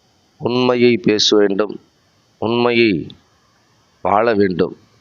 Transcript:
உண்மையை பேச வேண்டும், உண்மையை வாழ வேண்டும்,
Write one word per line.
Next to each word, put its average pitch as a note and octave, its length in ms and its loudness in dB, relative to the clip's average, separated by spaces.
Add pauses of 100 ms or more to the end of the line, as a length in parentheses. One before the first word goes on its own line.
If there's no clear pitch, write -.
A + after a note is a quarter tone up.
(380)
உண்மையை B2 580 2
பேச G#2+ 400 0
வேண்டும், G2+ 440 0 (580)
உண்மையை A#2 680 0 (960)
வாழ G#2+ 320 0
வேண்டும், F#2 420 -2 (240)